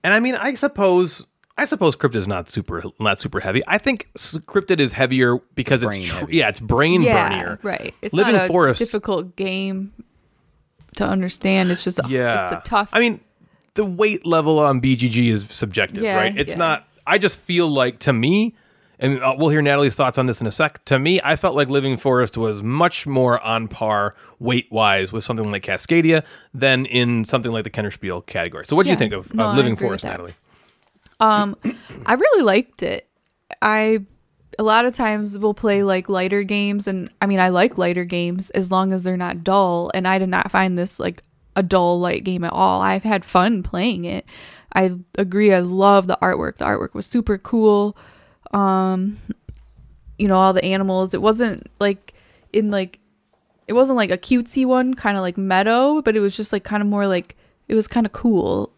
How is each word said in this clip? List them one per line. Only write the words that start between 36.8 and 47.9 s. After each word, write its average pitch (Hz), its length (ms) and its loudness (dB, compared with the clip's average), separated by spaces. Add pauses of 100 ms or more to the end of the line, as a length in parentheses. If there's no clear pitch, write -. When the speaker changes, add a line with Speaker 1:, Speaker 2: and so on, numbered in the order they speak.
Speaker 3:
and, 190 240 -6 (120)
I 196 60 2
mean, 196 120 2
I 185 100 6
like 180 280 2
lighter 175 260 0
games 175 460 -4
as 185 200 -2
long 190 220 2
as 185 140 -2
they're 185 100 -2
not 175 300 -6
dull, 180 480 2
and 185 160 -2
I 190 100 2
did 190 100 0
not 185 220 0
find 190 260 0
this, 175 220 -4
like, 175 240 -6 (320)
a 196 80 2
dull 175 380 2
light 175 240 -2
game 180 180 -4
at 170 80 -4
all. 190 300 2
I've 190 220 0
had 202 200 0
fun 190 400 2
playing 185 420 -4
it. 185 200 -8 (500)
I 190 160 4 (260)
agree. 196 360 4
I 185 60 6
love 190 480 4
the 185 140 0
artwork. 180 360 -2
The - 80 -6
artwork - 280 -2
was 208 120 -8
super 220 320 -2
cool. 208 600 2 (540)